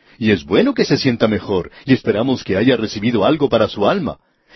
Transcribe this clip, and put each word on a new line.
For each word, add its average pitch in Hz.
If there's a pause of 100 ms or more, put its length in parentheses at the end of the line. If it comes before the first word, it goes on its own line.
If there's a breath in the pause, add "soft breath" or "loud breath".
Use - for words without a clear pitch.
(180 soft breath)
Y 107
es 87
bueno 160
que 226
se 147
sienta 120
mejor, 98 (140)
y 131
esperamos 117
que 95
haya 117
recibido 107
algo 143
para 110
su 101
alma. 135 (380 loud breath)